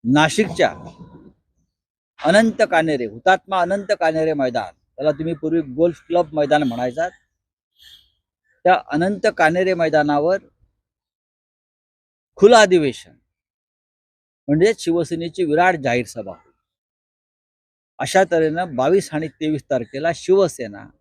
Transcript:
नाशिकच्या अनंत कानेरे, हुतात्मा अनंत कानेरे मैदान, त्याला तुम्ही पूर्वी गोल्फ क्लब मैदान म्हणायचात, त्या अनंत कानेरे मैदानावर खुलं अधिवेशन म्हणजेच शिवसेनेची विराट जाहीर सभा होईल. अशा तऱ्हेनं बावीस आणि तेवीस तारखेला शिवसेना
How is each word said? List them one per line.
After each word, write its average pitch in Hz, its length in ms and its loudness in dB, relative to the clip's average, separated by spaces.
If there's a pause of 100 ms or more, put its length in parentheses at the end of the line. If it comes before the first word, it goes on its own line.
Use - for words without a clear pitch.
नाशिकच्या 151 640 2 (1500)
अनंत 208 380 2 (100)
कानेरे, 156 340 0
हुतात्मा 185 560 0
अनंत 196 280 -2
कानेरे 160 440 0
मैदान, 123 400 -4 (220)
त्याला 147 160 0
तुम्ही 156 220 -6
पूर्वी 160 280 -2
गोल्फ 151 460 -2
क्लब 165 260 -2
मैदान 151 300 0
म्हणायचात, 127 480 -4 (1500)
त्या - 240 2
अनंत 185 400 -2 (100)
कानेरे 180 360 0
मैदानावर 156 640 0 (2000)
खुलं 220 200 6
अधिवेशन 175 560 2 (1400)
म्हणजेच 170 320 2
शिवसेनेची 170 640 -4
विराट 170 320 2
जाहीर 123 300 -2
सभा 101 260 -14
होईल. - 200 -20 (1500)
अशा 185 320 2
तऱ्हेनं 160 440 -2
बावीस 151 380 0
आणि 156 140 -6
तेवीस 156 360 -6
तारखेला 139 520 -4
शिवसेना 127 720 -2 (160)